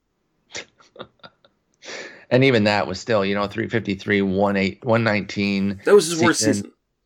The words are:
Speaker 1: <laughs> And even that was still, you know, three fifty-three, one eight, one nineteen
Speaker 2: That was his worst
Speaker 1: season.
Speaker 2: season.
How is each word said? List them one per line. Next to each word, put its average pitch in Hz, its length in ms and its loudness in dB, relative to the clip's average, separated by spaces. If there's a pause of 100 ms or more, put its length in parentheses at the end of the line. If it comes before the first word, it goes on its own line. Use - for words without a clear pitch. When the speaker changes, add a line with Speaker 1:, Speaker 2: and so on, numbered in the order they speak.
(560)
Speaker 1:
<laughs> - 40 -10 (1700)
And 127 120 4
even 120 220 4
that 101 200 2
was 90 140 -8
still, 104 260 0
you 98 80 -2
know, 101 140 -2
three 107 200 -6
fifty-three, 101 540 -2
one 98 340 0
eight, 95 300 -2
one 113 180 2
nineteen 101 840 -2
Speaker 2:
That 185 100 6
was 185 120 6
his 165 140 -4
worst - 180 2
Speaker 1:
season. 110 140 2
Speaker 2:
season. 101 180 -6 (340)